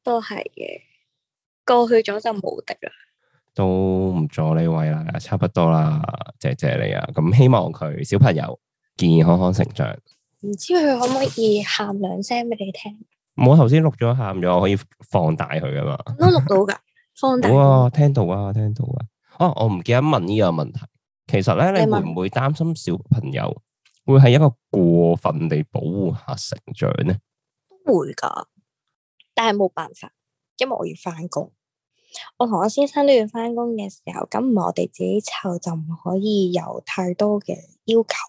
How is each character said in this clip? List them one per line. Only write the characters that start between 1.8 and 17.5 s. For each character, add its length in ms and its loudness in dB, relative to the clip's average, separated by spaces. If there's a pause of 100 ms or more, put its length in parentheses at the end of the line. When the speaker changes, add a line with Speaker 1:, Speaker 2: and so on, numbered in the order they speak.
Speaker 1:
去 80 2
咗 240 0
就 120 -4 (160)
無 140 -8
敵 120 -12 (120)
啦。 60 -14 (640)
Speaker 2:
都 580 0
唔 140 0
阻 280 -2
你 120 0
位 240 0
啦， 120 -4 (160)
差 160 -6
不 120 -2
多 240 2
啦， 300 2 (380)
謝 160 -4
謝 300 -2
你 80 -4
啊。 200 -4
咁 220 2
希 140 8
望 220 2
佢 320 -8
小 140 -2
朋 160 6
友 260 -6 (360)
健 160 2
健 140 6
康 120 4
康 140 2
成 220 0
長。 180 -6 (500)
Speaker 1:
唔 120 -8
知 200 -6
佢 260 2
可 60 0
唔 80 0
可 280 -2
以 200 2
喊 380 -6
兩 240 -6
聲 240 -6
俾 180 -6
你 60 -10
聽？ 340 -16 (400)
Speaker 2:
我 120 8
頭 100 6
先 160 4
錄 140 0
咗 180 0
喊 220 -4
咗， 240 2
可 80 2
以 80 2 (320)
放 260 2
大 140 -8
佢 160 -4
㗎 200 -4
嘛？ 120 -4 (200)
Speaker 1:
都 100 6
錄 200 4
到 80 2 (180)
㗎， 40 -8 (420)
放 220 0
大。 80 2
Speaker 2:
好 80 4